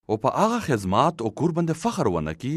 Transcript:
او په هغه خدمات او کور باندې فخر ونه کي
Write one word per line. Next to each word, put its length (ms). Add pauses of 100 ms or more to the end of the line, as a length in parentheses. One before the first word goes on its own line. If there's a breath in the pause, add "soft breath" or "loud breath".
او 140
په 80 (100)
هغه 240
خدمات 600
او 40 (120)
کور 160
باندې 260
فخر 300
ونه 280
کي 160